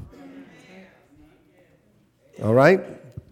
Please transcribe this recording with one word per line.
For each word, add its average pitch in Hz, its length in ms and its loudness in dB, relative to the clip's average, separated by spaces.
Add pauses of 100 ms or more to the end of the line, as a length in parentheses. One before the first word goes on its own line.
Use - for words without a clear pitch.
(2500)
All 107 140 -2
right? 160 260 4 (520)